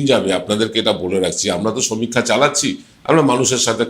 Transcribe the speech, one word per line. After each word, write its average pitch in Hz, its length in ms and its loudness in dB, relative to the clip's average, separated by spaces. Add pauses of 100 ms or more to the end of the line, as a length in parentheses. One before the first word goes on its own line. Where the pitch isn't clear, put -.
যাবে, 107 280 2
আপনাদেরকে 107 460 -2
এটা 107 140 2
বলে 90 280 -2
রাখছি, 90 300 -2
আমরা 90 200 -2
তো 123 100 -4
সমীক্ষা 117 420 -2
চালাচ্ছি, 135 460 0 (360)
আমরা 156 180 4
মানুষের 127 440 0
সাথে 113 240 0